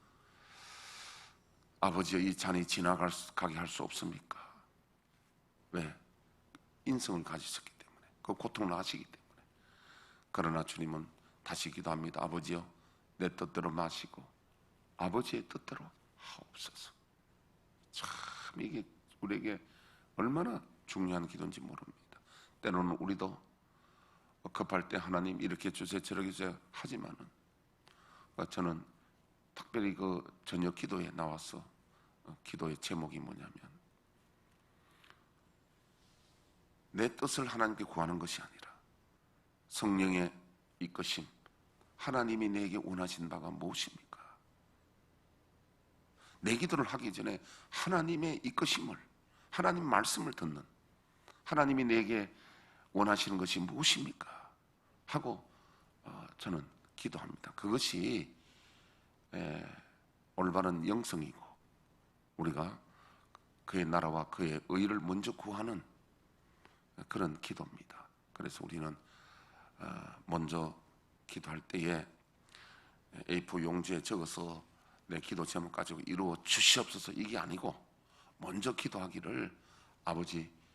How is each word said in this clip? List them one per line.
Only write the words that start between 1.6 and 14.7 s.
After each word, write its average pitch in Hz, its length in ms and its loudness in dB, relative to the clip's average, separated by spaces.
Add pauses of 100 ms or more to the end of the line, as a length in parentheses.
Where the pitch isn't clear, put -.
"아버지여, 92 400 4
이 92 160 4
잔이 90 300 2
지나갈 90 460 4
수, - 220 -8
가게 82 220 0
할 85 120 -2
수 - 160 -6
없습니까?" - 600 -8 (1300)
왜? 80 240 -2 (920)
인성을 113 380 0
가지셨기 - 480 -8
때문에, - 360 -20 (140)
그 104 140 -2
고통을 101 380 -2
아시기 - 300 -2
때문에. - 380 -20 (880)
그러나 80 320 2
주님은 80 440 -4 (360)
다시 - 280 -4
기도합니다. 80 520 -2
"아버지여, 85 440 -2 (500)
내 90 180 2
뜻대로 85 340 -2
마시고 - 560 -4 (720)